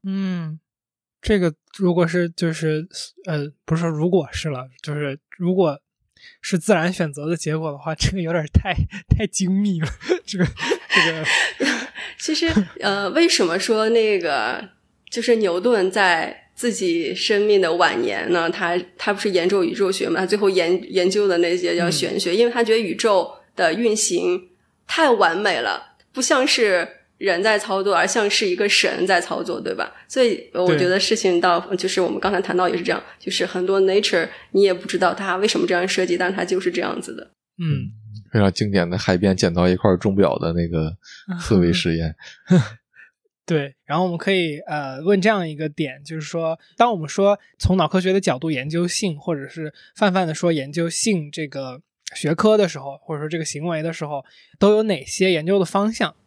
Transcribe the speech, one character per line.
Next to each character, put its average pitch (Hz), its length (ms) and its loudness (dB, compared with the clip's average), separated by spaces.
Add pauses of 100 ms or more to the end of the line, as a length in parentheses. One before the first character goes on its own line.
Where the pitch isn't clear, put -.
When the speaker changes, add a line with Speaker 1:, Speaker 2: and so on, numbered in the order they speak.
Speaker 1:
嗯， 180 540 -4 (600)
这 214 180 2
个 175 140 2 (240)
如 180 160 2
果 170 140 4
是， 175 220 0
就 170 240 -2
是， 156 340 -2 (400)
呃， 147 200 -2 (180)
不 160 100 0
是 165 80 0
说 170 80 0
如 156 180 0
果 180 240 2
是 - 160 -6
了， 131 200 -8 (140)
就 151 120 -8
是 147 240 -6 (180)
如 180 180 0
果 196 220 2 (640)
是 - 180 -2
自 202 140 0
然 175 200 2
选 165 200 -4
择 143 140 -8
的 170 100 0
结 160 220 -4
果 160 140 -4
的 139 60 -12
话， 156 160 -6
这 - 180 -2
个 190 100 -4
有 165 100 -2
点 170 200 0
太， 185 220 2 (340)
太 - 180 4
精 190 240 -2
密 196 300 0
了， 160 80 -2 (180)
<laughs> 349 180 -2
这 - 140 -10
个， 175 80 2
这 - 640 -2
个。 160 120 -6 (460)
Speaker 2:
<laughs> 247 60 -2 (420)
其 - 160 -4
实， 330 120 0 (340)
呃， 202 300 -2
为 320 160 4
什 208 200 2
么 170 120 0
说 220 320 0
那 220 280 4
个， 139 440 -2 (480)
就 233 120 -6
是 233 140 4
牛 185 220 0
顿 196 320 2
在 180 640 0
自 240 160 -2
己 170 440 -2
生 208 320 0
命 208 160 6
的 165 120 2
晚 165 280 2
年 101 280 -4
呢， 165 200 2
他， 175 280 -2 (200)
他 - 120 -2
不 202 80 0
是 208 120 -2
研 175 180 2
究 190 160 2
宇 - 80 -2
宙 196 180 0
学 - 160 -4
嘛， 170 140 0
他 190 60 0
最 196 100 0
后 202 140 2
研-， 175 200 2 (220)
研 185 180 2
究 202 160 0
的 180 120 2
那 170 180 2
些 175 180 -2
叫 175 160 0
玄 180 300 -2
学， 175 120 -2
Speaker 1:
嗯。 185 40 2
Speaker 2:
因 233 100 6
为 240 60 0
他 240 100 0
觉 220 100 2
得 220 60 4
宇 202 160 -2
宙 196 360 2 (260)
的 165 160 2
运 220 240 2
行 180 520 -2 (380)
太 320 240 2
完 190 240 4
美 185 260 0
了， - 360 -6 (160)
不 - 80 -10
像 262 260 2
是 196 400 2 (300)
人 185 260 0
在 214 160 2
操 202 240 -2
作， 190 140 2
而 175 100 4
像 208 220 0
是 208 180 0
一 180 80 0
个 202 140 0
神 170 380 2
在 185 120 2
操 - 240 -4
作， - 160 -6
对 - 160 -6
吧？ - 160 -6 (160)
所 - 160 0
以 226 300 0
我 180 240 2
觉 147 100 2
得 185 140 2
事 - 160 2
情 185 240 2
到， 180 180 4
Speaker 3:
对。 185 200 -4
Speaker 2:
就 185 100 -4
是 190 140 0
我 170 80 0
们 - 100 -4
刚 190 100 0
才 196 80 0
谈 185 160 -4
到 180 140 2
也 - 80 -2
是 175 60 -4
这 - 80 -2
样， - 120 -2 (160)
就 - 140 -8
是 - 140 -2
很 180 180 -4
多 196 160 2
nature 185 480 2 (220)
你 196 100 2
也 196 140 4
不 - 120 -8
知 - 120 -4
道 175 160 2
它 190 220 -4
为 202 120 0
什 196 100 0
么 180 80 2
这 180 80 0
样 180 140 0
设 190 160 0
计， 175 140 0
但 180 120 0
它 190 140 -4
就 180 160 -2
是 180 100 -2
这 175 120 -4
样 - 180 -4
子 - 160 -12
的。 - 140 -18 (260)
Speaker 1:
嗯。 143 400 -2 (360)
Speaker 3:
非 117 60 4
常 98 140 6
经 107 180 -2
典 92 180 2
的 90 80 -2
海 95 200 2
边 95 200 4
捡 90 160 2
到 87 160 4
一 90 60 4
块 98 220 2
钟 98 180 -2
表 95 240 2
的 82 140 -2
那 85 160 0
个 82 280 -2 (440)
思 110 160 2
维 87 160 6
实 85 240 0
验。 82 180 -4 (320)
Speaker 1:
<laughs> - 960 -2
对， 143 300 -2 (100)
然 147 140 -2
后 185 60 2
我 185 40 0
们 170 80 -4
可 196 160 -2
以， 165 260 0 (100)
呃， 143 340 -8
问 190 180 4
这 185 80 2
样 196 200 0
一 156 80 -8
个 156 120 -4
点， 139 360 -6
就 160 100 -12
是 160 80 -8
说， 160 340 -4 (200)
当 240 160 2
我 208 40 -4
们 156 120 -8
说 196 280 2 (220)
从 - 180 0
脑 165 120 2
科 185 120 2
学 185 120 0
的 196 80 2
角 160 180 0
度 160 100 -6
研 143 220 -4
究 170 160 -2
性， 175 320 -4
或 165 160 -4
者 135 140 -8
是 156 260 -12 (220)
泛 202 160 2
泛 185 160 0
地 156 40 -4
说 170 200 0
研 143 180 -2
究 170 180 -4
性 170 400 -2
这 151 200 -10
个 131 320 -10 (340)
学 151 180 -2
科 214 240 4
的 202 120 2
时 151 100 -10
候， 139 240 -12
或 156 140 -8
者 147 40 -8
说 156 80 -8
这 160 80 -6
个 160 80 -6
行 147 220 -8
为 165 160 -4
的 165 100 -4
时 160 140 -8
候， 143 180 -8 (360)
都 208 160 6
有 220 80 2
哪 180 200 -2
些 185 280 0
研 156 120 0
究 196 140 2
的 190 60 2
方 202 280 0
向？ 190 220 -4 (120)